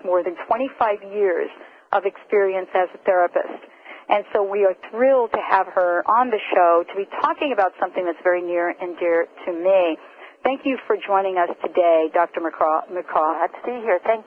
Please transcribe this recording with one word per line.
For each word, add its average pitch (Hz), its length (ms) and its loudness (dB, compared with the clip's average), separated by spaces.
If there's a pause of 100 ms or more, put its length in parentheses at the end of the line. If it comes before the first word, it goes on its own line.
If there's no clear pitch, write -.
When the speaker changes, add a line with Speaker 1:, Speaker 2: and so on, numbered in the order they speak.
Speaker 1:
more 180 180 0
than 175 140 -6 (100)
twenty-five 233 640 -2
years 180 400 0 (400)
of 196 160 0
experience 190 640 -2
as 185 240 0
a - 80 -20
therapist. 180 640 0 (420)
And 208 260 0
so 214 80 2
we 202 240 0
are 185 80 2 (160)
thrilled 247 420 2
to - 80 -2
have 190 320 0
her 175 320 2
on 247 240 2
the 214 140 -2 (100)
show 170 320 4
to - 140 -16
be 196 80 -4 (160)
talking 302 320 0
about 190 260 0
something 185 240 -4
that's 170 180 -6
very 180 200 0
near 175 260 -2
and 175 300 -10
dear 170 280 0 (200)
to 185 60 -6
me. 175 440 2 (460)
Thank 269 240 -2
you 262 100 -2 (100)
for 208 200 0
joining 196 320 0
us 175 100 2 (160)
today, 165 480 2
Doctor 170 300 0
McCraw. 165 480 0
McCraw. 160 480 -2
Speaker 2:
Glad - 160 -2
to - 100 -18
be 240 160 -8
here. 202 240 0
Thank 220 220 -2